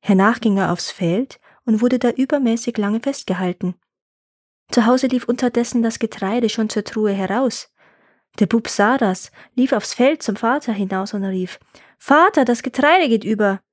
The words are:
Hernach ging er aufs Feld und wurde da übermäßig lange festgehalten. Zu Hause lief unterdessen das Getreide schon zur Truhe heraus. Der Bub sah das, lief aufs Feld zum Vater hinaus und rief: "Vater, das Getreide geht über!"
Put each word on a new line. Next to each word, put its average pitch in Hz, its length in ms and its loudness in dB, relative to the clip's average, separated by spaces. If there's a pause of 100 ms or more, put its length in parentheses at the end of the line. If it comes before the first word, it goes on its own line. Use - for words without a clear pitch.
Hernach 208 380 4
ging 208 180 2
er 175 140 0
aufs - 200 -6
Feld 190 480 -2 (260)
und 220 160 2
wurde 247 160 2
da 240 140 2
übermäßig 247 680 0
lange 208 220 0
festgehalten. 180 760 -4 (960)
Zu 226 160 2
Hause 262 220 2
lief 247 160 -2
unterdessen 240 580 -2
das 226 160 -2
Getreide 220 520 -2
schon 214 200 -2
zur 208 140 -4
Truhe 214 300 -2
heraus. 202 600 -2 (640)
Der 208 80 4
Bub 226 220 0
sah 226 320 2
das, 190 320 -2 (240)
lief 254 180 2
aufs - 220 -4
Feld 277 260 2
zum 196 140 -4
Vater 247 380 -2
hinaus 196 420 -4
und 196 80 -4
rief: 185 360 -4 (380)
"Vater, 311 480 2
das 233 160 0
Getreide 294 480 2
geht 220 140 2
über!" 202 360 0 (140)